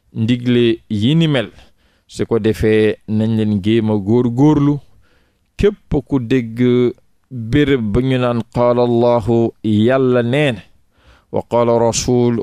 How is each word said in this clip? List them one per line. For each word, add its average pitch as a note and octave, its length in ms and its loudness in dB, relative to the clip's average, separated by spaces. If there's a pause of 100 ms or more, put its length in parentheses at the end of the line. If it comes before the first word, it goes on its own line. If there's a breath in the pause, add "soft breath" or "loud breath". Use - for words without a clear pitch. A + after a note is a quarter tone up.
(140)
ndigle A#2+ 760 0
yi A2 260 0
ni E3 120 2
mel, A#2+ 220 -2 (580 soft breath)
su - 180 -8
ko A#2 140 -2
defee G#2+ 580 0 (100)
nañ A2 300 -2
leen G#2+ 260 -2
géem A2 280 0
a G#2+ 60 0
góor A#2 360 0
góorlu C#3+ 460 0 (800)
képp G3+ 320 -2 (160)
ku C#3 120 -2
dégg A#2 380 -2 (720)
béréb C3 520 0 (100)
ba A#2+ 100 0
ñu C3 160 0
naan A#2+ 220 -2 (160)
qaala B2 280 2
Allahu, A#2 680 2 (120)
Yàlla B2 600 2
nee C#3 300 0
na, F2 80 -12 (680 soft breath)
wa - 100 -4 (100)
qaala A#2 260 2
Rasul, A#2+ 640 0